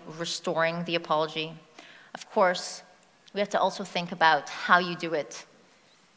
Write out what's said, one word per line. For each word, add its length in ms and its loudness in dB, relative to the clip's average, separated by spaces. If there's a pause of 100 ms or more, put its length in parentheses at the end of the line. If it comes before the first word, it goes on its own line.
(180)
restoring 680 -2
the 100 -2
apology, 580 -2 (600)
of 160 -16
course, 520 2 (500)
we 60 -2
have 100 0
to 100 0
also 240 0
think 280 -4
about 360 4
how 300 4
you 180 0
do 200 -4
it. 280 -6 (720)